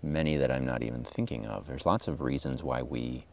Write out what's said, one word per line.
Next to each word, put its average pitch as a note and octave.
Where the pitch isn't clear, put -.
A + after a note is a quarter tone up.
many D#2
that C2+
I'm C2
not B1
even A#1+
thinking -
of. G2+
There's C#2
lots G#2
of D2
reasons C2+
why B1+
we A#1+